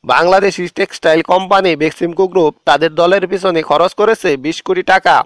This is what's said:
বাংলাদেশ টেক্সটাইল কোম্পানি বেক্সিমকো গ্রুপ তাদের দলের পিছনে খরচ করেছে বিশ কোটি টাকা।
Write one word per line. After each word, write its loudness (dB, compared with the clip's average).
বাংলাদেশ 2
টেক্সটাইল 0
কোম্পানি 0
বেক্সিমকো -2
গ্রুপ 0
তাদের 2
দলের 2
পিছনে -2
খরচ 0
করেছে 0
বিশ -8
কোটি -4
টাকা। 2